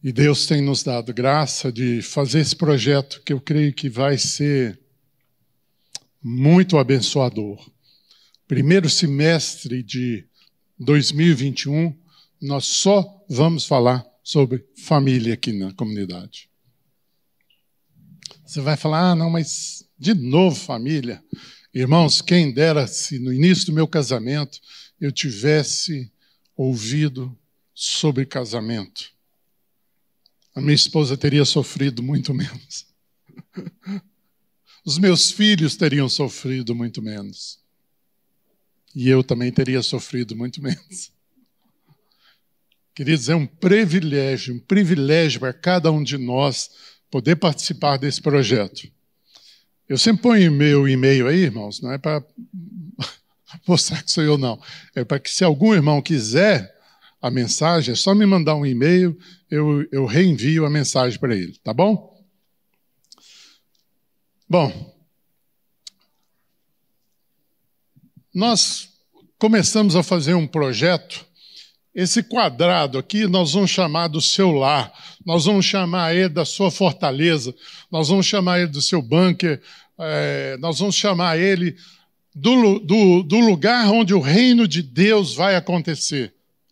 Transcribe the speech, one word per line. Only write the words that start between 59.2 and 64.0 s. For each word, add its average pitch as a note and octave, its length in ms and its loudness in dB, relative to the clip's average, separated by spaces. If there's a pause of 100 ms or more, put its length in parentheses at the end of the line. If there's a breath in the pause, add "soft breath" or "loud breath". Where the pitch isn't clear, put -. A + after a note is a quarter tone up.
eu, D3+ 420 0
eu C3+ 140 -2
reenvio D#3 580 2
a C#3+ 60 0
mensagem C3 480 0
para A#2+ 180 -2
ele, F2+ 260 -8
tá A2 120 -6
bom? F#3+ 500 -2 (2250 soft breath)